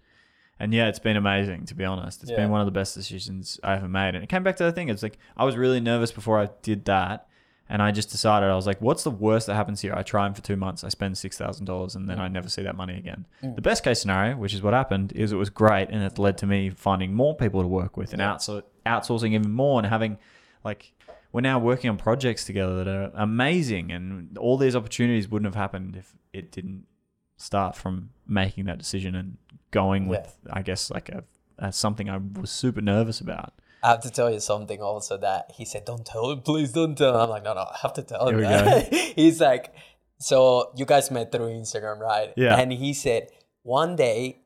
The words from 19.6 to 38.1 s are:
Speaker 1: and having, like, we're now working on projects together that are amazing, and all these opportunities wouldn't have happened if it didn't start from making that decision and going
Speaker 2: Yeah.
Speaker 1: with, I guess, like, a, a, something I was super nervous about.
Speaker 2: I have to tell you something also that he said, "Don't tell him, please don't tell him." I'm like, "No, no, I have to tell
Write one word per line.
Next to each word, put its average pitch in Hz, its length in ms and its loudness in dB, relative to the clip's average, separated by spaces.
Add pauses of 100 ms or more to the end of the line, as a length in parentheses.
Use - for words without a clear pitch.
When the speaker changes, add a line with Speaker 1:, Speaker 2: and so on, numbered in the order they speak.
Speaker 1:
and 107 80 2
having, 110 320 0 (460)
like, - 280 -10 (380)
we're 120 120 -2
now 131 180 2
working 123 300 2
on 101 60 0
projects 120 480 0
together 92 380 -2
that 92 60 -2
are 98 260 -4
amazing, 113 760 0
and 90 440 -10
all 120 220 2
these 131 160 4
opportunities 117 540 0
wouldn't 107 180 -2
have 95 80 -4
happened 95 400 -6
if 95 220 -18 (160)
it 92 180 -14
didn't 92 360 -12 (500)
start 98 400 -2
from 92 340 -6 (160)
making 98 380 0
that 87 140 -4
decision 95 360 -6
and 92 220 -8 (340)
going 95 360 2
Speaker 2:
Yeah. 92 40 -2
Speaker 1:
with, 92 260 -6 (160)
I 95 100 -4
guess, 92 280 -4
like, - 180 -10
a, - 140 -12 (380)
a, 98 100 -4
something 104 400 -2
I 95 80 -4 (220)
was 95 100 -8
super 123 300 -2
nervous 107 400 2
about. - 320 -10 (300)
Speaker 2:
I 123 100 4
have 117 100 0
to 127 80 -10
tell 120 200 2
you 107 100 -2
something 104 420 -4
also 104 340 -4
that 98 400 -4
he 117 80 -12
said, - 220 -12
"Don't 120 180 -8
tell 113 260 -4
him, 139 120 -6
please 151 280 0
don't 156 280 0
tell 135 160 6
him." 117 80 6
I'm 117 80 4
like, 104 140 -6
"No, 107 100 -2
no, 95 80 -4
I - 180 -8
have - 140 -2
to 135 80 -8
tell 120 260 -2